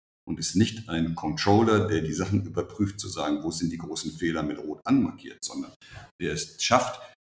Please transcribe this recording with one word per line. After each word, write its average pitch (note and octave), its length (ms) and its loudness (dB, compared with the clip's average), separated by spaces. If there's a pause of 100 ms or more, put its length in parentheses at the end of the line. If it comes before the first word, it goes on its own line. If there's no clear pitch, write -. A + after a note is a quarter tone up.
(280)
und D#2+ 120 -4
ist - 160 0
nicht A2 340 2
ein E2 240 0
Controller, G2+ 720 4
der D#2+ 140 0
die D#2 120 -2
Sachen F#2+ 300 0
überprüft, - 560 -2
zu - 80 -8
sagen, D2+ 360 -2
wo E2 80 -4
sind E2+ 200 -2
die E2 60 -6
großen D#2+ 360 -6
Fehler E2 280 0
mit D2+ 160 -4
Rot D2 280 -8
anmarkiert, - 580 0
sondern - 300 -8 (460)
der D#2+ 140 0
es - 300 -6
schafft, - 380 2 (220)